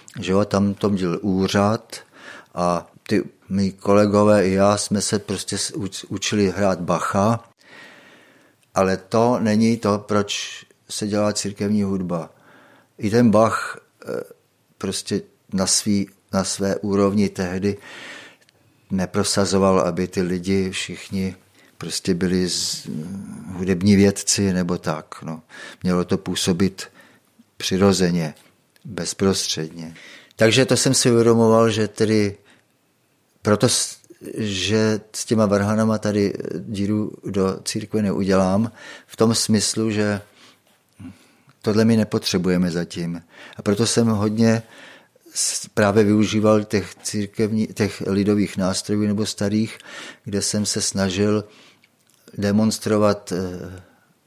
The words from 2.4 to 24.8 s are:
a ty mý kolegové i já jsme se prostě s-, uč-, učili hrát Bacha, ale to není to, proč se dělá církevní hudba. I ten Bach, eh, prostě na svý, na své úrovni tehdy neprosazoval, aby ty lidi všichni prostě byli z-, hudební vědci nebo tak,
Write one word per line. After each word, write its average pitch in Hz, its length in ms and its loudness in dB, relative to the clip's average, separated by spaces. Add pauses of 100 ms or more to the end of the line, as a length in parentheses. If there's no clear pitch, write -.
a 87 340 0 (200)
ty 104 160 0 (260)
mý 95 220 0
kolegové 104 760 4
i 95 40 2
já 101 260 4
jsme 101 240 -2
se 107 180 -2
prostě 101 380 -6
s-, - 140 -6
uč-, - 380 -10
učili 101 460 0
hrát 95 260 0
Bacha, 98 600 0 (1300)
ale 95 220 2
to 117 420 2
není 113 380 2
to, 104 200 0
proč - 680 -4 (240)
se - 180 -8
dělá 104 260 0
církevní 101 500 -2
hudba. 90 460 -4 (680)
I 107 120 -4
ten 117 220 4
Bach, 107 480 2
eh, - 420 -10 (560)
prostě 98 440 -4 (320)
na 95 140 0
svý, 101 420 0 (240)
na 95 100 0
své 98 320 -2
úrovni 101 540 0
tehdy 95 480 -4 (1120)
neprosazoval, 95 880 2
aby 90 280 -2
ty 95 140 -4
lidi 92 480 -2
všichni 92 640 -8 (420)
prostě 87 360 -4
byli 90 360 0
z-, - 380 -8 (600)
hudební 92 480 2
vědci 98 580 2
nebo 90 240 -2
tak, 78 460 -8